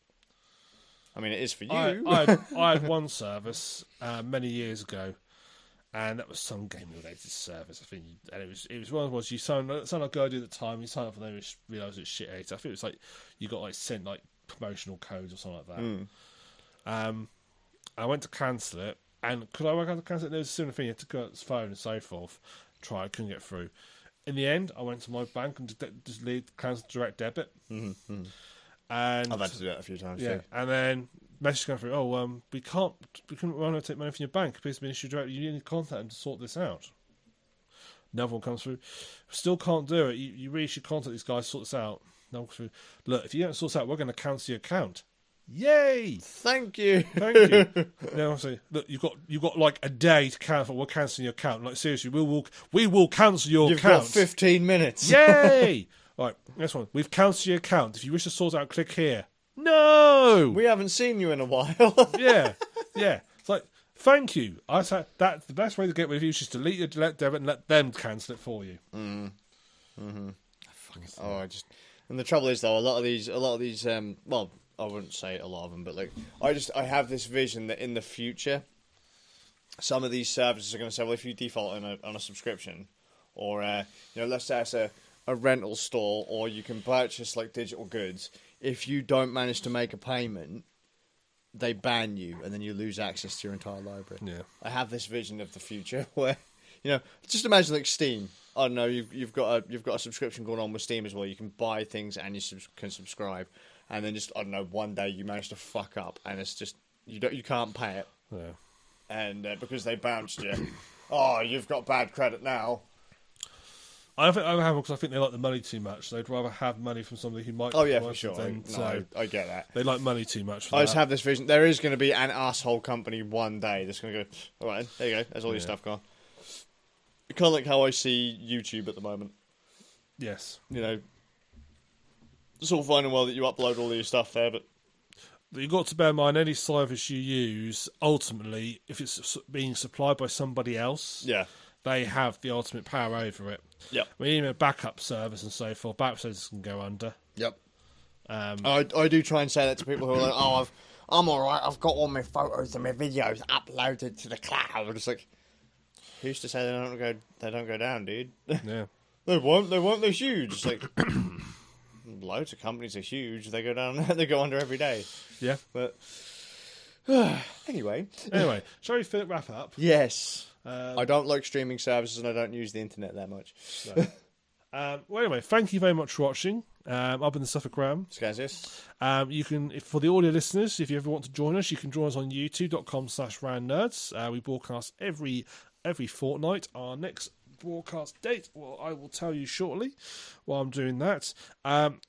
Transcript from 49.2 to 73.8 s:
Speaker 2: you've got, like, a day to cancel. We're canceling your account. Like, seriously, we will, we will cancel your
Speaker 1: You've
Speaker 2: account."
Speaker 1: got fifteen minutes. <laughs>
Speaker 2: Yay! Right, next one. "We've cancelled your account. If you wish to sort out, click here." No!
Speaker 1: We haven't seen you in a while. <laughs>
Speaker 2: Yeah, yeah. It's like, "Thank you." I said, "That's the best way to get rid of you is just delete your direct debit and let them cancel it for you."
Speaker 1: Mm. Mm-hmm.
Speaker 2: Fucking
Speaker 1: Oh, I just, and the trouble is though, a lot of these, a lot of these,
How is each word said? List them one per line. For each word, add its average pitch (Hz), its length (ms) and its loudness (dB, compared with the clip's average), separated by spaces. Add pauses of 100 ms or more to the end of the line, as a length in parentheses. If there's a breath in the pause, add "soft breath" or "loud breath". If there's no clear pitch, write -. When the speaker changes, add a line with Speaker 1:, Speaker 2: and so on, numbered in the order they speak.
Speaker 2:
you've 147 140 -4
got, 165 180 0
like, 151 240 6
a 135 60 -2
day 139 400 8
to - 100 -10
cancel. 139 380 0
We're 135 80 0
canceling 135 400 -4
your 120 60 -2
account. 117 320 -2
Like, 127 140 -6
seriously, 135 320 -2
we 147 120 2
will, 147 240 2 (280 loud breath)
we 220 140 8
will 185 220 10
cancel 180 420 8
your 156 180 8
Speaker 1:
You've 165 100 6
Speaker 2:
account." 175 240 12
Speaker 1:
got - 80 -4
fifteen 180 540 6
minutes. 165 460 4
<laughs> - 0 -
Speaker 2:
Yay! 269 760 10 (300 soft breath)
Right, 123 180 -2 (220)
next 156 180 -2
one. 113 180 -4
"We've 143 180 0
cancelled 190 340 6
your 180 120 4
account. 143 380 2
If - 80 -10
you 131 80 -6
wish 170 120 0
to 170 80 -4
sort 170 240 0
out, 143 140 0
click - 240 -2
here." 135 320 0 (300)
No! 294 1000 10
Speaker 1:
We 214 120 4
haven't 196 240 6
seen 240 300 2
you 170 120 2
in 139 80 0
a 131 60 0
while. 160 640 6
<laughs> 381 80 0
Speaker 2:
Yeah, 233 340 8 (420)
yeah. - 260 2 (180)
It's - 80 -16
like, 196 160 0 (320 soft breath)
"Thank 269 400 6
you." 104 320 -2
I 175 140 4
said, 185 240 -2 (120)
"That's 180 280 2
the 143 80 -14
best 202 240 -2
way 190 100 0
to 170 60 0
get 170 160 0
rid 147 80 -2
of 151 60 0
you 160 60 2
is 156 100 -2
just - 120 -8
delete 147 280 -2
your 165 80 -2
direct 151 320 -2
debit 143 180 0
and 139 80 -4
let 143 240 -4
them 147 240 8
cancel 110 420 -8
it - 40 -20
for 107 260 -8
you." 90 140 -14 (140)
Speaker 1:
Mm. 104 380 -8 (720 soft breath)
Mm-hmm. 101 280 -10 (440)
Speaker 2:
Fucking - 300 -20 (180)
Speaker 1:
Oh, 101 160 -6
I 95 100 -6
just, - 180 -14 (440 soft breath)
and 127 100 -6
the 123 60 -4
trouble 143 240 4
is 127 120 0
though, 110 160 4
a - 20 4
lot 120 180 2
of 123 60 0
these, 117 260 0
a 104 80 -4
lot 127 160 2
of 117 60 -2
these, 117 280 -6